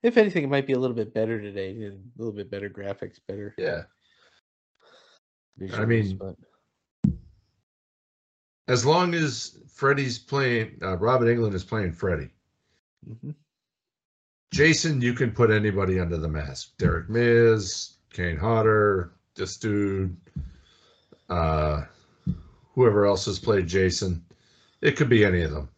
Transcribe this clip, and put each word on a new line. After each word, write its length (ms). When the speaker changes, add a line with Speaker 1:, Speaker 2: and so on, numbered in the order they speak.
Speaker 1:
If 140
anything, 280
it 60
might 160
be 80
a 40
little 180
bit 160
better 280
today. 300
A 80
little 160
bit 180
better 200
graphics, 560
better 320
Speaker 2:
Yeah. 240
Speaker 1:
visuals, 180
Speaker 2:
I 60
mean, 320
Speaker 1:
but 200
Speaker 2:
as 180
long 280
as 440
Freddy's 500
playing, 640
uh, 160
Robert 280
Englund 280
is 100
playing 280
Freddy. 360
Speaker 1:
Mm-hmm. 220
Speaker 2:
Jason, 480
you 140
can 180
put 180
anybody 480
under 180
the 120
mask. 500
Derek 320
Mears, 880
Kane 240
Hodder, 760
this 220
dude, 600
uh, 540
whoever 320
else 200
has 120
played 280
Jason. 580
It 160
could 120
be 160
any 180
of 80
them. 280